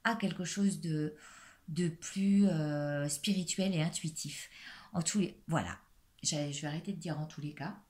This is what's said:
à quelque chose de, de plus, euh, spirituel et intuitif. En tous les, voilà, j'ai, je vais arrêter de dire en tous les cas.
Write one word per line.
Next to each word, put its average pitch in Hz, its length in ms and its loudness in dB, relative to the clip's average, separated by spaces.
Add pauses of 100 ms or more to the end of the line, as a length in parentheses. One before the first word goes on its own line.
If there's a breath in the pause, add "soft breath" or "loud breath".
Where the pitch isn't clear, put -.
à 226 120 2
quelque 185 280 -2
chose 180 380 0
de, 151 340 0 (540 loud breath)
de 170 180 2
plus, 196 600 4
euh, 147 640 2
spirituel 190 640 0
et 160 80 4
intuitif. - 680 -4 (440 loud breath)
En 170 80 2
tous 208 180 2
les, - 280 0
voilà, 104 320 0 (420)
j'ai, 147 320 -2
je 139 80 -8
vais 151 60 -4
arrêter 160 260 -4
de 170 60 -6
dire 156 200 -4
en 156 60 -2
tous 156 160 -12
les 147 140 -8
cas. 165 200 -6 (140)